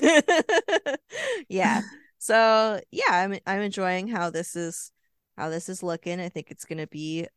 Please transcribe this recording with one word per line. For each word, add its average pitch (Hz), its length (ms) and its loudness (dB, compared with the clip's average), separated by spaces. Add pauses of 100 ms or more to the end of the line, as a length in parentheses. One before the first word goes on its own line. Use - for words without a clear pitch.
<laughs> 330 1500 2
Yeah. 185 320 0 (380)
So, 220 600 4 (120)
yeah, - 180 -4
I'm, 190 380 0
I'm 196 140 -2
enjoying 190 460 -2
how 175 220 -2
this 160 260 -6
is, 170 360 -8 (460)
how 156 120 -6
this 165 200 -6
is 185 140 -10
looking. 175 360 -6
I 180 100 -8
think - 220 -12
it's - 140 -18
gonna 160 220 -8
be 156 500 -6